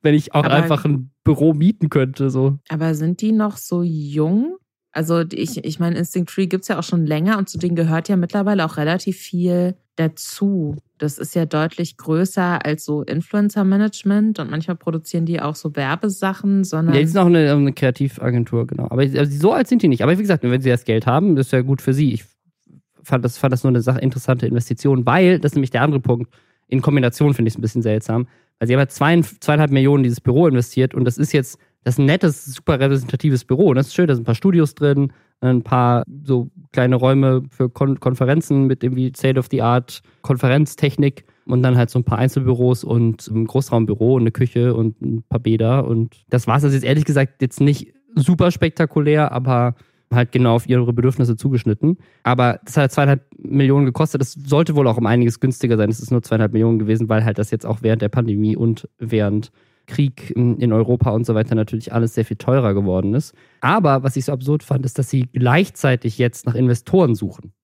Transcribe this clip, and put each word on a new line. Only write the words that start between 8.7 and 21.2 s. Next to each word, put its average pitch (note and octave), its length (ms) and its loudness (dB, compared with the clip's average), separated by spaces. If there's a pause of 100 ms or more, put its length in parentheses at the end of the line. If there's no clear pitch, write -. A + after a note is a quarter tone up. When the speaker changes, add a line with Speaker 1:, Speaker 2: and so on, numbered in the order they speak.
Speaker 2:
relativ F3 400 -4
viel F3+ 580 -2 (220)
dazu. D#3+ 760 -4 (220)
Das D3+ 220 -6
ist - 160 -10
ja E3 100 0
deutlich D#3+ 520 -4
größer F3 680 -2
als D3+ 200 -4
so D3 180 -4
Influencer-Management G#3 1400 0
und C#3 100 -8
manchmal D#3+ 280 -6
produzieren E3 480 -4
die E3+ 160 -4
auch D3+ 140 -6
so D3 200 -8
Werbesachen, F#3+ 880 -2
sondern D#3+ 320 0
Speaker 1:
Ja, C#3+ 60 6
die D#3+ 60 2
sind F3 120 0
auch F3+ 80 6
eine, D#3+ 240 6
eine C#3 220 2
Kreativagentur, B2 920 -2
genau. - 180 -6
Aber B2 160 -2
also C#3 240 2
so D3 280 0
alt C4+ 140 0
sind A#3+ 140 2
die F#3 60 4
nicht. B2+ 160 2
Aber E3 140 2
wie G#3+ 40 -4
gesagt, F#3+ 220 0
wenn B2 180 0
sie C3 80 0
das A#2+ 160 0
Geld A2 200 0
haben, E3 300 2